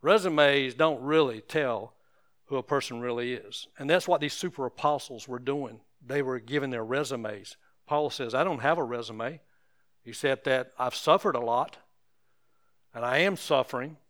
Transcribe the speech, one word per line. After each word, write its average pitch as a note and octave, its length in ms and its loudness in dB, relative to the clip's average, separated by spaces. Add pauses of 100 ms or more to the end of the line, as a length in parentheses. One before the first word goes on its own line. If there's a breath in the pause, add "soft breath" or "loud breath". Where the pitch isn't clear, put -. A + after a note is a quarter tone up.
Resumes D3 720 4
don't C#3+ 280 2
really C#3 380 2
tell A#2 540 -2 (540)
who C#3 80 -4
a B2+ 60 -2
person B2+ 380 -2
really B2 340 -4
is. - 340 -14 (100)
And C#3+ 120 -4
that's F3+ 180 2
what E3+ 120 4
these D3 120 -4
super E3 320 -6
apostles C3 640 -2
were B2 100 -8
doing. B2+ 420 -6 (240)
They C3+ 180 -2
were B2+ 160 -2
giving C3+ 320 -2
their A#2 140 -4
resumes. A#2 720 -6 (300)
Paul D3 240 0
says, A#2 240 -6
"I C3+ 100 2
don't E3 160 -2
have D3+ 180 2
a D#3 60 -2
resume, A#2 560 -8 (640)
except C3 400 -2
that C3 340 0
I've B2+ 160 -2
suffered F#3 400 4
a B2 60 0
lot, A#2+ 380 -2 (1160)
and A#2+ 100 -6
I B2+ 140 2
am F#3 180 4
suffering." C#3 640 -2 (120)